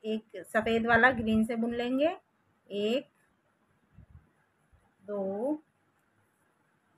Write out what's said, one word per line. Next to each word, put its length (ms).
एक 420
सफ़ेद 420
वाला 260
ग्रीन 320
से 100
बुन 180
लेंगे। 420
एक, 380
दो, 500